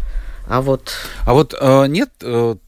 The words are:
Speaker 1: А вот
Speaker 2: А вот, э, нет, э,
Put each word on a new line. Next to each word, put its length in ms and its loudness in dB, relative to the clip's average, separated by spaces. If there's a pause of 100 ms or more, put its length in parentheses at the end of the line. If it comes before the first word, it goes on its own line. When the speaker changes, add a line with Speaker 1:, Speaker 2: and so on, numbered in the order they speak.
(500)
Speaker 1:
А 120 0
вот 300 -4 (340)
Speaker 2:
А 80 2
вот, 240 2
э, 300 6
нет, 220 -2 (120)
э, 340 -2 (120)